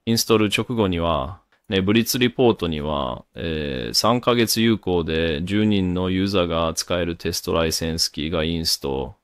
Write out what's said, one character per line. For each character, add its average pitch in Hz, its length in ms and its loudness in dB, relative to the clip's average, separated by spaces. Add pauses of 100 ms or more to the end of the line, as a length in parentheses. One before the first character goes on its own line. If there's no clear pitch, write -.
イ 113 60 2
ン 113 40 2
ス - 80 0
ト - 80 4
ー 110 60 10
ル 107 80 4
直 113 280 -2
後 110 120 2
に 90 100 0
は、 82 440 -2 (280)
ね、 98 120 2
ブ 98 120 4
リ 117 80 6
ッ 113 40 0
ツ - 120 -2
リ 123 140 2
ポ 123 180 4
ー 110 60 6
ト 87 120 -2
に 78 140 -4
は、 71 440 -4 (100)
え 71 560 -6
ー、 - 20 -4
三 117 280 0
ヶ 123 120 0
月 113 280 2
有 113 180 4
効 87 240 0
で 80 400 -2
十 101 220 0
人 95 280 2
の 90 160 -2
ユ 92 140 0
ー 98 40 2
ザ 98 160 0
ー 87 40 0
が 82 260 0
使 - 240 -4
え 87 80 -2
る 85 100 -4
テ 85 160 -6
ス - 120 -6
ト 90 100 -2
ラ 82 140 2
イ 80 40 -2
セ 80 200 -4
ン 82 80 -4
ス - 120 -2
キ 76 160 -6
ー - 40 -8
が 82 120 0
イ 82 120 -2
ン 82 100 -4
ス - 140 -2
ト 67 440 -6